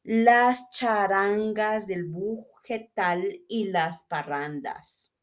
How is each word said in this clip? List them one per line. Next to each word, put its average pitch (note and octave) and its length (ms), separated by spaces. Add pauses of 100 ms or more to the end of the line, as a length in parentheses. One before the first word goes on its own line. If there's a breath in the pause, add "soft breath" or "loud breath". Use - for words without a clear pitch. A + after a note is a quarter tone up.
las A#3+ 680
charangas G#3+ 1160
del F3+ 180
Bujetal G3 1400
y G#3+ 160
las E3+ 380
parrandas. D3 1200